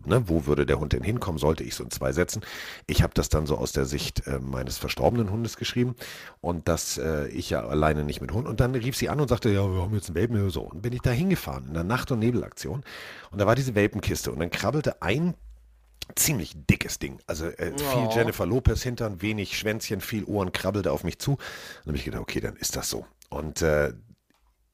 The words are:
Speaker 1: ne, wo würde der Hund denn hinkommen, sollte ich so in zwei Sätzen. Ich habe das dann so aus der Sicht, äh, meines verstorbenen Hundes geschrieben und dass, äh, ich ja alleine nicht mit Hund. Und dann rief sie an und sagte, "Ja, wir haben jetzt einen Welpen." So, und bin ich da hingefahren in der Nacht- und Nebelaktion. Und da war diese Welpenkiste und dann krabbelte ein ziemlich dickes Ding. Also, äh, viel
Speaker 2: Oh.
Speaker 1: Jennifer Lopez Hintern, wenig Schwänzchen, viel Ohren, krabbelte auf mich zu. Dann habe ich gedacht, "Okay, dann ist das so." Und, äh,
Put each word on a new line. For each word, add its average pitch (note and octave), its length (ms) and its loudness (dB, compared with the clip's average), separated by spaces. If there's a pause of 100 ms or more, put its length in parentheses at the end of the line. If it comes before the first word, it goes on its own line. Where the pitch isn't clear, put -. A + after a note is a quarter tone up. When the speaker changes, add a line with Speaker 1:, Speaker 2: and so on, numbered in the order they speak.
Speaker 1:
ne, A2+ 220 4
wo E2 200 4
würde C#2+ 180 6
der C2+ 120 4
Hund C#2+ 140 0
denn B1+ 100 4
hinkommen, F#2 380 -2
sollte D2+ 240 2
ich B1 120 -6
so - 100 -8
in B1 60 -10
zwei C2+ 200 -2
Sätzen. F2 300 0 (460)
Ich - 140 4
habe E2 120 4
das - 160 2
dann D#2 180 4
so C#2+ 100 2
aus B1+ 140 -2
der C#2 140 2
Sicht, - 420 -4
äh, C2+ 120 -2
meines C2 380 -4
verstorbenen A#2 540 2
Hundes A2+ 240 -2
geschrieben B2 400 0 (460)
und E2+ 260 -2
dass, - 300 0
äh, D2 320 0
ich C#2+ 200 -6
ja B1+ 160 -2
alleine D2+ 380 4
nicht D2 160 -4
mit C2 140 -6
Hund. C3+ 160 -2
Und A2+ 100 -4
dann B2+ 160 2
rief A#2+ 220 -2
sie A2 100 0
an C3+ 140 0
und C3 80 0
sagte, B2 200 2
"Ja, G2 120 4 (120)
wir F#2 80 0
haben G#2 140 -2
jetzt - 140 -2
einen D#2 60 -6
Welpen." G2+ 340 2
So, C2+ 140 -4
und B1 180 -12
bin A#2+ 100 -2
ich B2 80 -4
da C3+ 120 2
hingefahren A#2 580 0
in D2 40 -8
der E2 120 -2
Nacht- A#2+ 260 0
und A#2 80 2
Nebelaktion. A2+ 640 0 (480)
Und G2+ 80 -6
da G2 80 6
war A#2 80 8
diese C3 200 -2
Welpenkiste G2+ 540 2
und B1 100 -6
dann F2 120 0
krabbelte B2+ 500 0
ein D3 340 2 (800)
ziemlich A2 380 0 (160)
dickes - 300 2
Ding. C#2 280 -6
Also, D#2+ 180 -4
äh, E2+ 320 -4
viel B2+ 320 2
Speaker 2:
Oh. - 40 2
Speaker 1:
Jennifer A2+ 320 2
Lopez A2 380 4
Hintern, A2+ 380 -4
wenig G#2 360 -2
Schwänzchen, G#2+ 440 -2
viel G#2+ 240 -4
Ohren, F#2+ 260 0
krabbelte F#2+ 400 0
auf D#2 140 -2
mich E2+ 120 -4
zu. C#3 200 0 (480)
Dann - 80 -6
habe C#2 40 0
ich B1 60 -4
gedacht, - 200 -6
"Okay, - 180 -4
dann A1 160 -6
ist - 180 -4
das - 140 -4
so." - 160 -6 (240)
Und, D2 320 -6
äh, D2+ 320 4 (800)